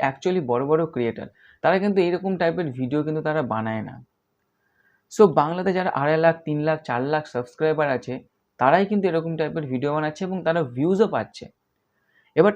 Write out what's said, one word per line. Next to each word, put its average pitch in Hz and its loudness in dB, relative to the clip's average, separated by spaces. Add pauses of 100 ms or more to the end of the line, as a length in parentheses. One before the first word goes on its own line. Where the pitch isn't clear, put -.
actually 180 -2
বড় 120 0
বড় 156 2
ক্রিয়েটার, 117 -4 (340)
তারা 165 2
কিন্তু 196 0
এইরকম 185 0
টাইপের 170 -2 (100)
ভিডিও 131 -2
কিন্তু 156 -4
তারা 151 -2
বানায় 110 -4
না। - -12 (1160)
So - 6 (180)
বাংলাতে 175 0
যারা 185 0 (100)
আড়াই 151 2
লাখ, 165 4
তিন 151 -2
লাখ, 156 0 (100)
চার 120 -2
লাখ 151 -2
সাবস্ক্রাইবার 151 -2
আছে, 127 -4 (460)
তারাই 170 6
কিন্তু 202 0
এরকম 165 -2
টাইপের 156 -4
ভিডিও 127 -2
বানাচ্ছে 151 -4
এবং 185 -6
তারা 165 2
ভিউজও 160 0
পাচ্ছে। - -6 (920)
এবার 185 6